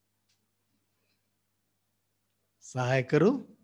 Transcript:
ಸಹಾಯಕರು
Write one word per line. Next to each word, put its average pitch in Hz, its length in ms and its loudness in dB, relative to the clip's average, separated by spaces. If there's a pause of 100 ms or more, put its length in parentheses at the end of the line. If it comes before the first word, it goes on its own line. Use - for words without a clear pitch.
(2750)
ಸಹಾಯಕರು 131 640 0 (340)